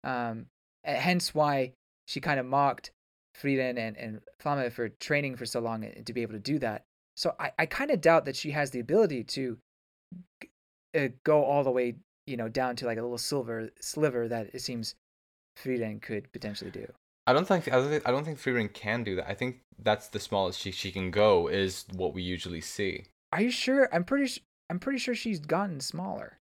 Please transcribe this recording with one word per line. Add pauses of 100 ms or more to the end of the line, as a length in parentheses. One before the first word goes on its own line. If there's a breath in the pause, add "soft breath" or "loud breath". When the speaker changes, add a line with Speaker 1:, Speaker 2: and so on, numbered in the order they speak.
Speaker 1:
Um, (380)
a-,
hence
why (340)
she
kinda
mocked (480)
Frieren
and,
and (180)
Flamme
for
training
for
so
long
and
to
be
able
to
do
that. (320)
So
I,
I
kinda
doubt
that
she
has
the
ability
to (840)
g-, (480)
uh, (160)
go
all
the
way, (300)
you
know,
down
to,
like,
a
little
silver (100)
sliver
that
it
seems (640)
Frieren
could
potentially
do. (360)
Speaker 2:
I
don't
think,
I
don't
think,
I
don't
think
Frieren
can
do
that.
I
think (180)
that's
the
smallest
she,
she
can
go
is
what
we
usually
see. (260)
Speaker 1:
Are
you
sure?
I'm
pretty
s-, (300)
I'm
pretty
sure
she's
gotten
smaller.